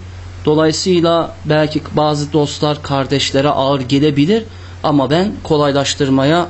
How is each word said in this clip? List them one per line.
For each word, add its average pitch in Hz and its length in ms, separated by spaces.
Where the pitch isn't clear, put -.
Dolayısıyla 160 1000
belki 151 380
bazı 151 360
dostlar, 147 500
kardeşlere 135 680
ağır 135 320
gelebilir 143 640
ama 143 280
ben 180 220
kolaylaştırmaya 143 1080